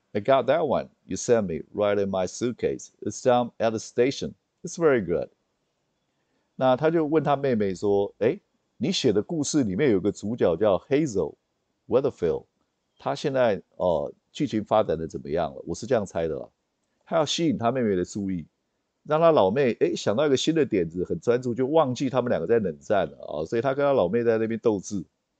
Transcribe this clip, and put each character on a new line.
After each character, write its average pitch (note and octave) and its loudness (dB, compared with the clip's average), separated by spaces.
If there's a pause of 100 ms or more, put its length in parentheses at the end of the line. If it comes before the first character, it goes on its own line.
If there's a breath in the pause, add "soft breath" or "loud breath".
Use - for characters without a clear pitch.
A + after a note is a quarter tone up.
(140)
I B2 -4
got C3 2
that D#3 2
one E2+ 0 (180)
you F#2+ -6
sent A2+ 2
me D#2+ -6
right G2+ 2
in G2 -2
my F#2+ -2
suitcase. F2+ -4 (100)
It's - -8
down B2 2
at A2+ 0
the A2 -4
station. - -2 (280)
It's - -12
very D3 4
good. D#2+ -2 (1300)
那 C3 4
他 D#3 2
就 E3 2
问 D3+ 2
他 C#3 2
妹 C3+ 0
妹 G2 0
说 G2+ 0
：“哎， D3+ 2 (380)
你 D3 -2
写 C#3 2
的 G#2 2
故 D3+ -4
事 C#3 0
里 F#2+ -2
面 C3 2
有 F#2+ 4
个 G2 0
主 G#2 -8
角 A2 2
叫 F#2+ 2
Hazel B2 -2 (540)
Weatherfield， G#2+ 0 (520)
他 C3 -6
现 C#3+ -4
在， A#2+ 2 (140)
呃， D#2 0 (180)
剧 D3 -4
情 G#2+ -2
发 A2 2
展 E2+ -2
的 D#2+ -6
怎 D2+ -10
么 C2 -12
样 D2+ -2
了？” - -14
我 E2+ -6
是 - -12
这 A#2 -2
样 A2 0
猜 E2+ -6
的 D2+ -6
啦。 - -14 (580)
他 F3 -4
要 D#3 2
吸 E3 -2
引 A2+ 0
他 A#2 -2
妹 C3 -2
妹 G#2 0
的 F2 0
注 G2 -6
意， E2+ -8 (580)
让 D3+ 0
他 E3 6
老 G#2 4
妹， B2+ 0
哎， E3+ 2
想 G#2 -2
到 C#3+ 2
一 D3+ 0
个 C3+ 4
新 D#3+ 0
的 D3+ 2
点 F2+ 0
子， F2 -4
很 F2 -4
专 A#2+ 0
注， B2 -4
就 B2 -2
忘 D3 2
记 C3 -4
他 B2 0
们 A#2+ -4
两 F#2 0
个 E2+ -4
在 A#2 4
冷 F2+ -2
战 F2+ 0
了 C#2 -18
啊， D2+ -6
所 A#2+ -2
以 A#2 2
他 C3+ -2
跟 C#3+ -2
他 C#3 2
老 G2 2
妹 A#2+ -2
在 A2+ 2
那 A2+ -2
边 A2 -6
斗 G#2+ 2
智。 G2 -8 (340)